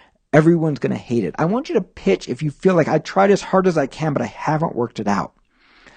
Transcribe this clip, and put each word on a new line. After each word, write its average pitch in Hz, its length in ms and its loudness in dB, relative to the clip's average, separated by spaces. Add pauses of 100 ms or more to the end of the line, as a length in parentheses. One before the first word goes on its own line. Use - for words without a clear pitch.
(320)
everyone's 156 480 4
gonna 107 160 -2
hate 117 260 -2
it. 82 160 -6
I 147 60 0
want 226 240 -2
you 349 80 -4
to 214 40 4
pitch - 480 -2
if 127 140 -6
you 151 80 -2
feel 185 240 0
like, 160 140 2
"I 151 100 2
tried 196 320 2
as 190 120 2
hard 190 260 2
as 165 100 0
I 139 80 0
can, 156 260 -4
but 123 100 -2
I 117 40 -4
haven't 151 480 -4
worked 117 240 -4
it 107 80 -6
out." 101 280 -2 (640)